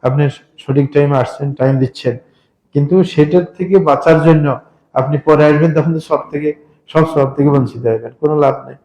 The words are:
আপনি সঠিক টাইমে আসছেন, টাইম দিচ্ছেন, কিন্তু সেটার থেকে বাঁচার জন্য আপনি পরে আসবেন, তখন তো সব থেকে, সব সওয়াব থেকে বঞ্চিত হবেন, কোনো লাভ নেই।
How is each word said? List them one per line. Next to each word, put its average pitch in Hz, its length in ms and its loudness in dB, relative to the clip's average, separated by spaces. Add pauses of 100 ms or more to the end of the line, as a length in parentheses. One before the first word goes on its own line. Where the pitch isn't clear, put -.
আপনি 135 200 0 (400)
সঠিক 139 320 -2
টাইমে 143 280 2
আসছেন, 139 240 -8 (120)
টাইম 135 240 2
দিচ্ছেন, 127 320 -6 (580)
কিন্তু 143 220 -2 (180)
সেটার 156 320 2 (120)
থেকে 190 200 -2 (120)
বাঁচার 165 380 2
জন্য 156 200 4 (480)
আপনি 135 220 -2 (100)
পরে 151 220 4
আসবেন, 151 280 2
তখন 160 200 0
তো 156 140 -8
সব 147 100 0 (120)
থেকে, 151 160 -4 (440)
সব 160 200 4
সওয়াব 135 240 0
থেকে 143 180 2
বঞ্চিত 123 280 -2 (100)
হবেন, 113 280 -6
কোনো 151 140 -2 (100)
লাভ 135 100 2 (120)
নেই। 135 180 -20